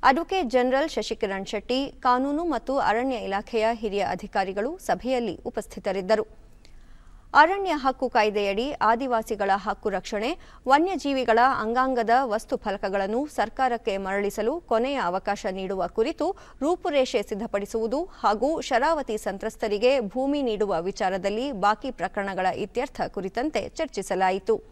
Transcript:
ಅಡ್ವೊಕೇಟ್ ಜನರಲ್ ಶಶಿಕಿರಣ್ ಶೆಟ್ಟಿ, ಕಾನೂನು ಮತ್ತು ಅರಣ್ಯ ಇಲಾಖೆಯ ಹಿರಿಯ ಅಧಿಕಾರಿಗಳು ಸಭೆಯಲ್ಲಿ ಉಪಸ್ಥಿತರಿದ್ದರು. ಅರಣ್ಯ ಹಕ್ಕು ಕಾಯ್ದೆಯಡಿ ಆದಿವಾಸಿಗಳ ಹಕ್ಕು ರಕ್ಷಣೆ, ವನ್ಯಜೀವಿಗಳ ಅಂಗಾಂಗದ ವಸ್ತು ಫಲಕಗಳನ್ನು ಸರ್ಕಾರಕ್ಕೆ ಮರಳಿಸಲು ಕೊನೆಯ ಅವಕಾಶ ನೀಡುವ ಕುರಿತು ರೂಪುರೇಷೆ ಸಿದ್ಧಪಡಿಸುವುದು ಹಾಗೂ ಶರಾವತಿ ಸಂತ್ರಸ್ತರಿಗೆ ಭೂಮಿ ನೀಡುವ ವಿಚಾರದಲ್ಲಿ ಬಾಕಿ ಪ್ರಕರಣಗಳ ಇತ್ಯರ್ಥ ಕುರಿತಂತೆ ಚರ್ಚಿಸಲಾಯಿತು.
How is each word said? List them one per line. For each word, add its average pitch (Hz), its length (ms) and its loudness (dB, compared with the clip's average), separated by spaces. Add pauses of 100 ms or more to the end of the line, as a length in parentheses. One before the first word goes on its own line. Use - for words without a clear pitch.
(100)
ಅಡ್ವೊಕೇಟ್ 320 460 0
ಜನರಲ್ 262 400 2
ಶಶಿಕಿರಣ್ 202 580 -4
ಶೆಟ್ಟಿ, 240 260 -2 (260)
ಕಾನೂನು 277 380 2 (100)
ಮತ್ತು 247 220 -2 (140)
ಅರಣ್ಯ 240 280 0 (100)
ಇಲಾಖೆಯ 214 380 -2 (160)
ಹಿರಿಯ 202 320 -2
ಅಧಿಕಾರಿಗಳು 202 580 -4 (140)
ಸಭೆಯಲ್ಲಿ 240 500 -2 (140)
ಉಪಸ್ಥಿತರಿದ್ದರು. 196 760 -2 (1120)
ಅರಣ್ಯ 370 420 4
ಹಕ್ಕು 262 320 0
ಕಾಯ್ದೆಯಡಿ 208 500 2 (240)
ಆದಿವಾಸಿಗಳ 226 640 0 (140)
ಹಕ್ಕು 208 280 -4
ರಕ್ಷಣೆ, 208 360 -2 (400)
ವನ್ಯಜೀವಿಗಳ 277 680 4 (240)
ಅಂಗಾಂಗದ 240 520 2 (180)
ವಸ್ತು 226 320 -4
ಫಲಕಗಳನ್ನು 202 560 -2 (160)
ಸರ್ಕಾರಕ್ಕೆ 233 580 0 (120)
ಮರಳಿಸಲು 202 480 -2 (180)
ಕೊನೆಯ 254 260 0 (120)
ಅವಕಾಶ 196 480 -4
ನೀಡುವ 190 280 -4 (120)
ಕುರಿತು 294 280 0 (380)
ರೂಪುರೇಷೆ 285 680 0
ಸಿದ್ಧಪಡಿಸುವುದು 220 680 -4 (240)
ಹಾಗೂ 214 260 2 (180)
ಶರಾವತಿ 269 480 0 (120)
ಸಂತ್ರಸ್ತರಿಗೆ 208 680 0 (200)
ಭೂಮಿ 277 360 0
ನೀಡುವ 196 400 0
ವಿಚಾರದಲ್ಲಿ 196 580 -2 (160)
ಬಾಕಿ 214 280 0 (100)
ಪ್ರಕರಣಗಳ 190 500 -2 (140)
ಇತ್ಯರ್ಥ 240 340 -6 (160)
ಕುರಿತಂತೆ 214 460 -2 (180)
ಚರ್ಚಿಸಲಾಯಿತು. 196 760 0 (160)